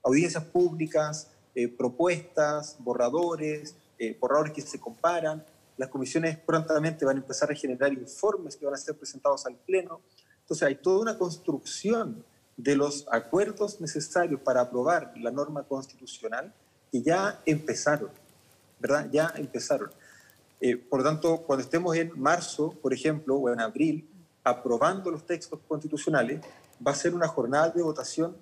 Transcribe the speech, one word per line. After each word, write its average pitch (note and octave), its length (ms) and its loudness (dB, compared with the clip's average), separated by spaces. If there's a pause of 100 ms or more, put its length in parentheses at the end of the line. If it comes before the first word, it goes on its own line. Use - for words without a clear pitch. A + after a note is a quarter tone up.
audiencias D#3 400 4
públicas, D#3 840 0 (260)
eh, A#2+ 140 0
propuestas, D3+ 1120 0
borradores, D3+ 960 0 (220)
eh, A2+ 220 -4
borradores D3 320 4
que C#3+ 100 -8
se - 180 -10
comparan. D#3 640 -2 (320)
Las C3 140 -4
comisiones D#3 480 -2
prontamente D#3 680 0
van C3+ 140 4
a - 20 -2
empezar D3 320 -2
a - 20 -2
generar C#3 380 0
informes E3 640 -4
que D3 80 -12
van C#3 100 -2
a C3+ 40 -8
ser D3+ 180 -8
presentados C3+ 500 -2
al A#2+ 80 -6
Pleno. F3 460 -2 (400)
Entonces - 260 -2
hay C#3 80 4
toda F#3 280 4
una A3 160 -2
construcción F#3 1040 -2 (320)
de C3+ 180 2
los C#3+ 360 0
acuerdos G3+ 720 0
necesarios D#3 580 -2
para B2+ 220 4
aprobar C3 560 0
la A#2 120 -2
norma C#3+ 340 -4
constitucional C3+ 920 -8 (360)
que B2 120 -2
ya F#3+ 420 0
empezaron, D3 680 0 (680)
¿verdad? C#3 320 0
Ya D#3 240 2
empezaron. B2+ 540 -4 (680)
Eh, B2 160 2
por - 240 -2
lo C3 40 2
tanto, D#3+ 380 2
cuando C3+ 200 0
estemos E3 340 0
en E3 220 -2
marzo, D#3 520 0 (100)
por C3+ 140 0
ejemplo, D3+ 420 0
o B2 160 2
en A#2 80 -2
abril, D3+ 480 0 (340)
aprobando D3 680 2
los D#3 160 -8
textos E3 420 -6
constitucionales, D3+ 720 0 (460)
va C#3+ 60 4
a - 20 0
ser F3 200 0
una E3+ 140 2
jornada C#3+ 400 2
de E3+ 140 0
votación D#3+ 600 -2